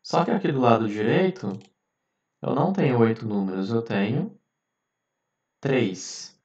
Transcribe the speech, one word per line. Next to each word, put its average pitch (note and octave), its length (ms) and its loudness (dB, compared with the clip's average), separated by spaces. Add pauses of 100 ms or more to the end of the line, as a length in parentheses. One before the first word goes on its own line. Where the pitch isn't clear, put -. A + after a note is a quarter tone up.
Só E3+ 240 0
que A#3+ 60 -2
aqui G3 200 0
do C3+ 80 -2
lado A2+ 300 4
direito, A2+ 600 0 (920)
eu - 140 -2
não E3+ 180 2
tenho B2+ 280 2
oito A2+ 220 2
números, G2 460 -4
eu A2+ 140 0
tenho G#2 520 -2 (1300)
três A#2 840 -4